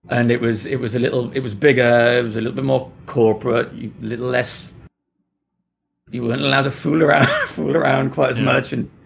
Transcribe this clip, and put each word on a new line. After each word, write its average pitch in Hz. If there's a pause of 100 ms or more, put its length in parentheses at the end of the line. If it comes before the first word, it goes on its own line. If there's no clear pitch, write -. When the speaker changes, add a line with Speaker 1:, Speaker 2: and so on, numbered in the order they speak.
Speaker 1:
and 120
it 123
was, 117
it 135
was 117
a 123
little, 123
it 135
was 117
bigger, 120
it 120
was 110
a 110
little 117
bit 135
more 131 (140)
corporate, 117
you, -
a 110
little 117
less. 123 (1400)
You 120
weren't 117
allowed 139
to 135
fool 156
around, 147
<laughs> 587
fool 143
around 135
quite 135
as 120
Speaker 2:
Yeah. 135
Speaker 1:
much, 131
and, 123 (160)